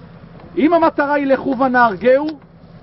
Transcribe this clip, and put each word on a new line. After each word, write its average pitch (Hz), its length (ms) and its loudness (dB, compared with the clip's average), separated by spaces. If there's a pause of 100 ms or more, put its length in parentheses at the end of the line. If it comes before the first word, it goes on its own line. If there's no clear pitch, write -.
(580)
אם 330 160 2
המטרה 302 400 0
היא 294 120 -2
"לכו 269 340 -2
ונהרגהו", 247 680 0 (560)